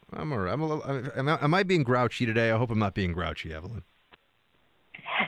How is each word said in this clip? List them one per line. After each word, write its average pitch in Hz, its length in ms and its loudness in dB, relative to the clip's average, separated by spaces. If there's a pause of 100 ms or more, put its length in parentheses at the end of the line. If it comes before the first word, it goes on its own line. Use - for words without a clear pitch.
(140)
I'm 156 180 -6
all 120 80 -2
right. 90 140 -2
I'm 143 80 -2
a 160 60 0
little, 139 480 -4
am 135 120 -2
I, 151 160 2
am 147 120 4
I 196 80 4
being 180 200 4
grouchy 123 440 2
today? 113 240 4
I 113 60 4
hope 117 120 2
I'm 110 100 0
not 101 140 2
being 92 200 0
grouchy, 82 380 -4
Evelyn. 85 320 -10 (1400)